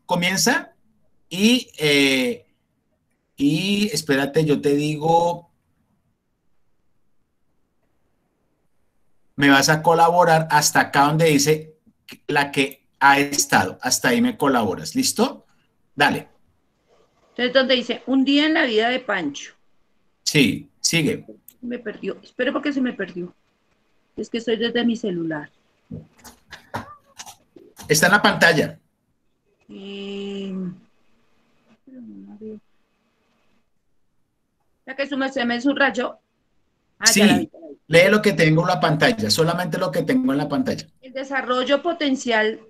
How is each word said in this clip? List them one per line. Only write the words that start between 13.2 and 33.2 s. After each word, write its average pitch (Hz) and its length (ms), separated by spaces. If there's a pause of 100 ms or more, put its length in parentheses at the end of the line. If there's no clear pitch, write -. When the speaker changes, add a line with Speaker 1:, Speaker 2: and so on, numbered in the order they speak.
Speaker 1:
Hasta 131 280
ahí 120 100
me 120 160
colaboras, 113 580
¿listo? 208 520 (480)
Dale. 135 340 (1040)
Speaker 2:
Entonces, 247 240
donde 262 200
dice, 233 320
un 269 180
día 285 220
en 311 80
la 330 100
vida 226 240
de 254 120
Pancho. 180 540 (720)
Speaker 1:
Sí, - 440 (120)
sigue. 151 440 (380)
Speaker 2:
Me 240 160
perdió. 202 440
Espera 254 300
porque 285 200
se 269 80
me 247 120
perdió. 180 420 (840)
Es 214 120
que 233 100
estoy 226 180
desde 233 280
mi 233 120
celular. 165 540 (2500)
Speaker 1:
Está 156 180
en 185 60
la 208 100
pantalla. 170 560 (920)
Speaker 2:
Eh, 196 840 (1300)
pero 262 160
no 202 280
la 208 80
veo. 214 220 (2250)